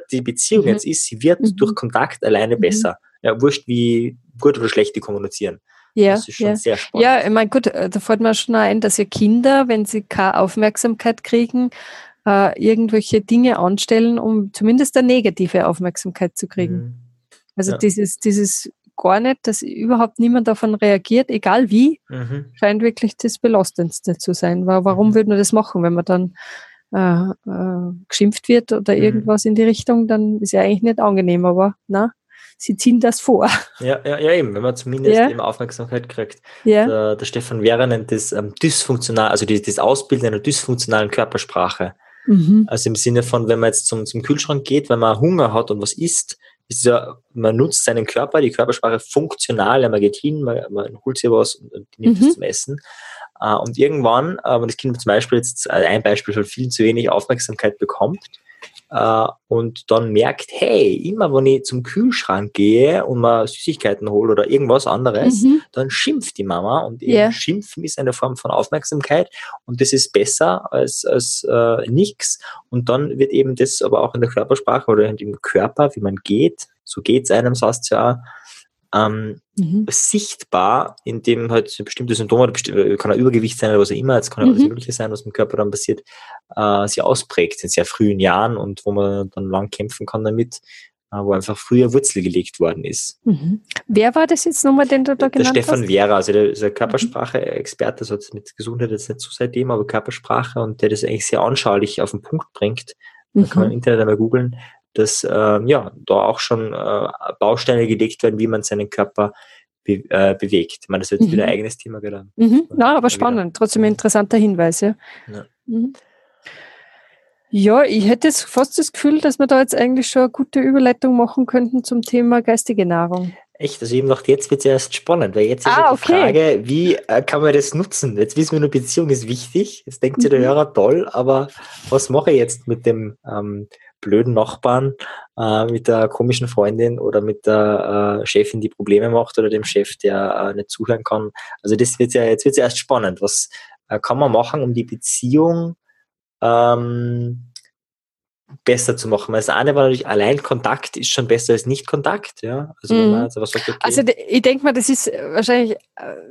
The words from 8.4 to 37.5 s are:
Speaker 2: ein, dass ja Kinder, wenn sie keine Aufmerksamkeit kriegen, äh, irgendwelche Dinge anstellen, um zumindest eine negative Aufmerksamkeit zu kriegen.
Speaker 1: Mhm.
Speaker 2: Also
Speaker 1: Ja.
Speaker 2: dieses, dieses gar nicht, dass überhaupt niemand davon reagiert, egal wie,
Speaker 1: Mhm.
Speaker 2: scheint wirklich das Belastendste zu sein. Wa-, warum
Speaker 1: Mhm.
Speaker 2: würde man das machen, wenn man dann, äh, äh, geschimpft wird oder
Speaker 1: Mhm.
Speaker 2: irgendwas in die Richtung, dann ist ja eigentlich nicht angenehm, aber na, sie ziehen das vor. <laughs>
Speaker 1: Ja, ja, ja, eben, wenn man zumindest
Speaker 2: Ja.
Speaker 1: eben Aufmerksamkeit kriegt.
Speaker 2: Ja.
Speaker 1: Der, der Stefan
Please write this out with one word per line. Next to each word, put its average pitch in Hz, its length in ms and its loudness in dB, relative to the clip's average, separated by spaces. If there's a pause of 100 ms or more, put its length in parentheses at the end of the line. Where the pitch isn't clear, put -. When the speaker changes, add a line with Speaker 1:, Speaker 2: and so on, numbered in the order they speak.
Speaker 2:
ein, 214 260 2
dass 208 160 0
ja 208 80 0
Kinder, 240 640 2
wenn 220 160 0
sie 208 180 -6
keine - 360 0
Aufmerksamkeit 214 840 0
kriegen, 240 460 0 (560)
äh, 196 360 2
irgendwelche 220 580 2
Dinge 233 380 4
anstellen, 226 600 2
um 220 340 -2
zumindest 247 440 2
eine 254 120 4
negative 190 580 2
Aufmerksamkeit 180 720 -4
zu - 80 -8
kriegen. 180 300 -4
Speaker 1:
Mhm. - 180 -8 (640)
Speaker 2:
Also 190 160 -2
Speaker 1:
Ja. - 60 -4
Speaker 2:
dieses, 202 400 0
dieses 202 520 -2 (260)
gar 190 240 2
nicht, 262 220 0
dass 220 200 -4
überhaupt 226 580 0
niemand 240 280 2
davon 220 280 0
reagiert, 208 540 2
egal 220 400 2
wie, 262 380 4
Speaker 1:
Mhm. 131 460 -8
Speaker 2:
scheint 214 280 2
wirklich 233 340 0
das - 220 -6
Belastendste 180 800 0
zu - 160 -4
sein. 180 320 -2
Wa-, 185 180 2
warum 196 240 2
Speaker 1:
Mhm. 214 80 4
Speaker 2:
würde 220 140 2
man 202 80 2
das 202 140 0
machen, 214 300 2
wenn 170 120 2
man 170 100 0
dann, 180 300 0 (600)
äh, 185 560 0
äh, 180 420 -6 (160)
geschimpft - 400 0
wird 240 240 2
oder 208 220 0
Speaker 1:
Mhm. 208 80 2
Speaker 2:
irgendwas 214 420 2
in 220 100 2
die 220 100 4
Richtung, 233 420 2
dann 214 340 0
ist 202 120 -4
ja 196 80 2
eigentlich 196 220 2
nicht 226 180 0
angenehm, 185 440 2
aber 185 300 2 (140)
na, 208 240 0 (460)
sie - 180 -4
ziehen 247 240 4
das 233 200 2
vor. - 280 4
<laughs> - 320 -6
Speaker 1:
Ja, 127 240 0
ja, 143 160 -2
ja, 156 120 2
eben, 139 220 0
wenn 104 80 -6
man 123 140 -2
zumindest 135 420 0
Speaker 2:
Ja. 240 100 6
Speaker 1:
eben 120 120 -6
Aufmerksamkeit 120 680 -6
kriegt. - 320 -10 (240)
Speaker 2:
Ja. 214 220 6
Speaker 1:
Der, 107 300 0
der - 80 -8
Stefan 117 380 -6